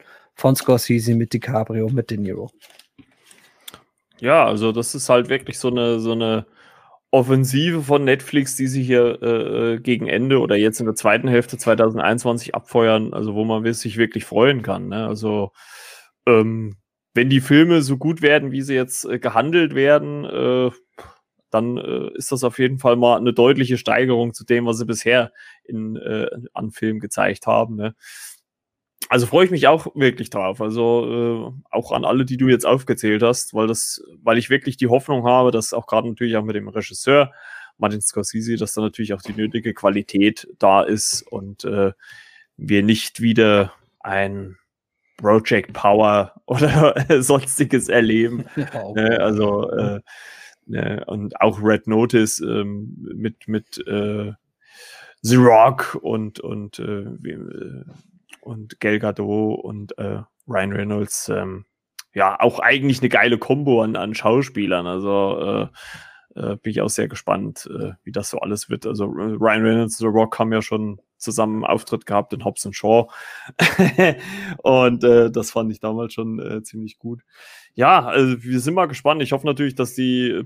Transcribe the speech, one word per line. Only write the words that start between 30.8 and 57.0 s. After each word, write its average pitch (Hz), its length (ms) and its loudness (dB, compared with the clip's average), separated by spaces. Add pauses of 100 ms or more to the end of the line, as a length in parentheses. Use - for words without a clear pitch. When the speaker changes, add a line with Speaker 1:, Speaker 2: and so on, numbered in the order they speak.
Speaker 2:
äh, 131 120 -18 (100)
auch - 180 -4
an 123 140 -2
alle, 127 200 2
die 127 120 -6
du 131 100 2
jetzt 123 180 4
aufgezählt 113 600 0
hast, 120 300 0
weil 110 120 0
das, - 380 -6 (180)
weil 117 160 2
ich 117 120 -4
wirklich 135 260 -2
die 131 100 0
Hoffnung 123 400 0
habe, 123 240 6
dass 113 240 -2
auch - 140 -6
gerade 110 180 0
natürlich 113 300 -4
auch 107 80 -2
mit 107 100 -6
dem 104 140 -6
Regisseur 131 640 0 (440)
Martin 107 240 -2
Scorsese, 113 540 -6
dass 110 200 -6
da 110 80 -4
natürlich 107 300 -4
auch 98 100 -8
die 107 100 -12
nötige 110 420 -4
Qualität 101 720 0 (140)
da 98 220 6
ist - 400 -2
und, 101 420 -14
äh, 98 260 0 (680)
wir 101 280 0
nicht 113 360 0
wieder 110 520 4 (260)
ein 98 600 -6 (580)
Project 107 560 2
Power 104 680 2
<laughs> - 60 -20
oder 147 480 4 (260)
sonstiges 131 680 0
erleben. 117 640 2
Speaker 1:
<laughs> - 40 -20
Ja, 135 300 -8
okay. 107 240 -2
Speaker 2:
Ne, 113 120 2
also, 104 500 0
äh, 104 300 -4 (640)
ne, - 420 -6
und 104 320 -8
auch 104 200 2
Red 107 280 2
Notice, 110 500 2
ähm, 104 580 -6 (160)
mit, 107 360 -10
mit, - 400 -8
äh, 104 460 -4 (880)
The 117 140 4
Rock 123 640 6
und, 110 380 -6
und, 104 400 -12
äh, 104 280 -8 (120)